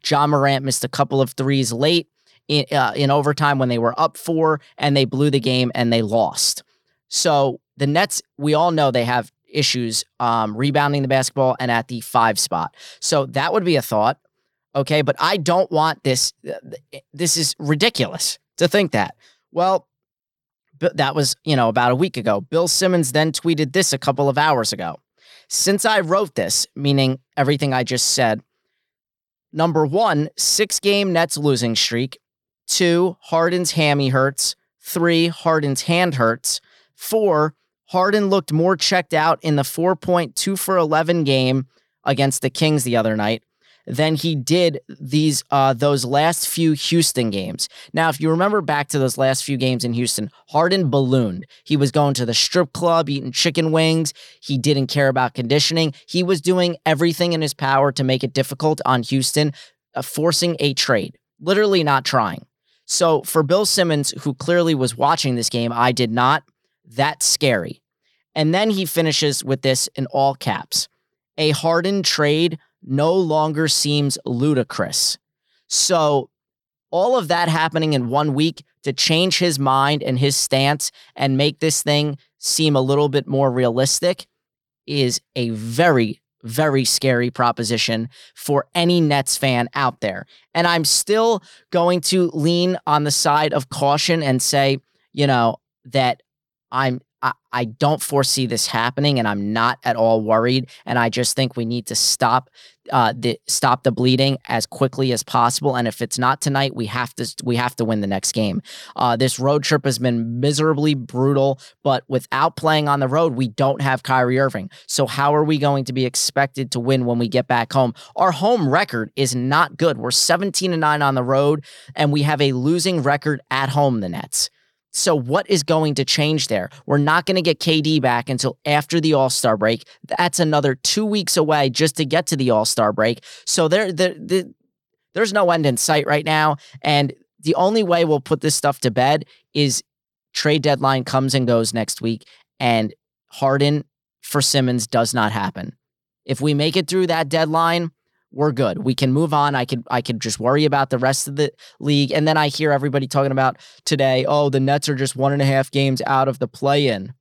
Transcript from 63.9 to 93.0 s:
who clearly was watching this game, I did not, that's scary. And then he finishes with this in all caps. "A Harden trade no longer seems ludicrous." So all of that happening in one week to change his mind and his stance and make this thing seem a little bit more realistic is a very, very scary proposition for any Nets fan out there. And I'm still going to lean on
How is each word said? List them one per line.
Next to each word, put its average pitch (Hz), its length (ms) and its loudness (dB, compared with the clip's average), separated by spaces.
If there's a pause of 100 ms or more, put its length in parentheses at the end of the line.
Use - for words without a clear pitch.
who 143 120 -4
clearly 170 420 0
was 127 200 -2
watching 139 400 0
this 117 140 -2
game, 117 240 -2
I 120 180 2
did 120 200 -2
not, 127 320 2 (420)
that's 135 400 -2
scary. 113 560 0 (520)
And 156 200 0
then 214 160 2
he 190 160 -2
finishes 151 580 -2
with 131 180 -2
this 131 340 0
in 135 100 -6
all 139 300 0
caps. - 520 -6 (500)
"A 151 140 2
Harden 170 500 0
trade 156 580 0 (260)
no 143 280 0
longer 156 560 0
seems 147 560 0
ludicrous." 123 920 -2 (500)
So 151 640 0 (640)
all 226 260 2
of 170 120 -2
that 170 180 2
happening 160 460 0
in 123 160 0
one 147 240 0
week 156 320 0 (180)
to 143 80 -2
change 165 480 0
his 170 180 0
mind 139 460 2
and 127 160 -2
his 143 160 2
stance 139 560 0 (240)
and 135 220 0
make 143 220 0
this 156 220 0
thing 147 360 0 (220)
seem 156 360 0
a 127 60 4
little 139 260 2
bit 139 200 -2
more 139 220 2
realistic 127 800 0 (580)
is 135 360 -2 (140)
a 120 160 -4
very, 117 720 2 (220)
very 135 400 0
scary 123 480 0
proposition 117 800 -2 (260)
for 143 400 -2
any 175 240 2
Nets 143 380 0
fan 123 360 0
out 135 280 -4
there. 98 240 -6 (280)
And 170 140 0
I'm 170 160 0
still 220 580 0 (300)
going 175 300 2
to 180 300 0
lean 175 540 0
on 147 200 0